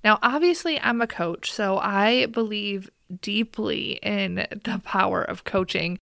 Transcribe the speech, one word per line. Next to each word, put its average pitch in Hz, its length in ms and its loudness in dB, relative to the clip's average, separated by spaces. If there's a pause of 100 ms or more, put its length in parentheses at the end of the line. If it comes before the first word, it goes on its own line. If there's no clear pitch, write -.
Now, 214 200 6
obviously, 320 560 2
I'm 233 220 0
a 226 60 2
coach, 175 440 -4
so 196 260 0
I 208 500 2
believe 208 640 -4 (320)
deeply 214 800 -2
in 196 460 -2 (160)
the 196 200 -4
power 190 380 0
of - 220 -6
coaching 180 560 -2 (160)